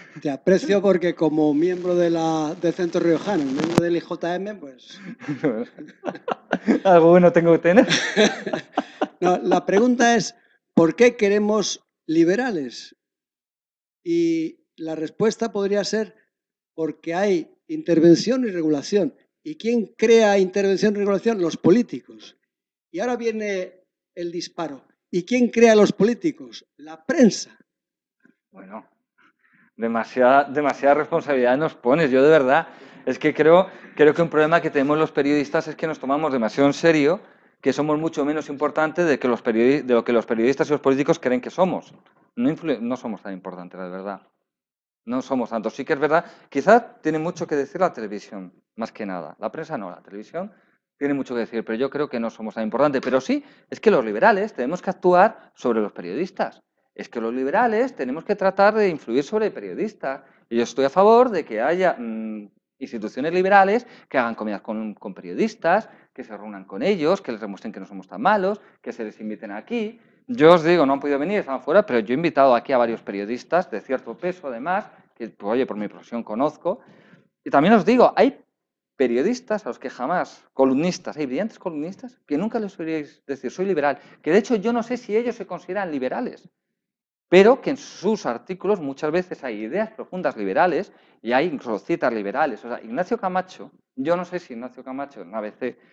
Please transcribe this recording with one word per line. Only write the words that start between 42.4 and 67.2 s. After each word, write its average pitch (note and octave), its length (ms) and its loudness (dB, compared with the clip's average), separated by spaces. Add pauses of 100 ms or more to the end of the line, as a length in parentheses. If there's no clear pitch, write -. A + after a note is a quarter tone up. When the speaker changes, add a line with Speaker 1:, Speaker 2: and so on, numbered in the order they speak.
Speaker 2:
influ-, D#3 300 -4
no A#2+ 160 -6
somos A2+ 260 -10
tan G2 120 -12
importantes, F2+ 440 -14
la F#2 120 -12
verdad. F#2+ 320 -12 (840)
No B2 180 -6
somos B2+ 280 -4
tantos. A2 240 -4
Sí C#3 100 -8
que D3 80 -4
es D3 80 -2
verdad, D3+ 240 0 (240)
quizá G3+ 540 4
tiene D#3 180 -2
mucho E3 280 -8
que D#3 100 -4
decir C#3 240 -4
la F3+ 100 0
televisión, G2+ 600 -12 (240)
más A2 160 -10
que A2 120 -12
nada. F2 340 -10
La A2 120 -8
prensa D#3 260 -10
no, F#2+ 120 -10
la F2 120 -18
televisión D#3 520 -14 (440)
tiene C#3+ 160 -2
mucho C3+ 200 -6
que A#2+ 80 -2
decir, A2 240 -6
pero A2+ 120 -6
yo C3+ 120 -2
creo C#3+ 180 -6
que B2 100 -8
no A2+ 120 -4
somos A2 260 -12
tan A2 80 -6
importantes. B2+ 400 0
Pero B2+ 160 0
sí, C#4+ 240 -4 (260)
es - 120 -12
que A3 100 4
los C#3+ 140 4
liberales F#3+ 480 0
tenemos A#3+ 280 -6
que G3+ 100 -6
actuar F#3 600 2
sobre A2+ 280 -2
los G2+ 100 -2
periodistas. A2+ 720 -8 (340)
Es - 140 -14
que A#2+ 100 -10
los A2+ 140 -4
liberales G#3+ 600 -2
tenemos C#3 300 -8
que G3+ 140 -4
tratar G3 360 2
de G#3+ 140 2
influir C#3+ 380 -2
sobre G#3+ 260 -2
periodistas. C3+ 720 -8 (280)
Y A#2 60 -4
yo A#2 80 2
estoy C3 220 -2
a C#3 40 2
favor A3+ 400 6
de F#3 140 -4
que G#2+ 160 -8
haya, E3+ 400 0
mm, A2 520 -10 (300)
instituciones B2+ 520 -8
liberales G3 520 4 (220)
que - 100 -4
hagan A#2 180 0
comidas G#2+ 260 -6
con, A2 320 -8
con G2+ 200 -14
periodistas, E3 760 -2 (240)
que C3 100 -16
se A2 120 -20
reúnan G2+ 280 -16
con G2 180 -12
ellos, F#3 400 0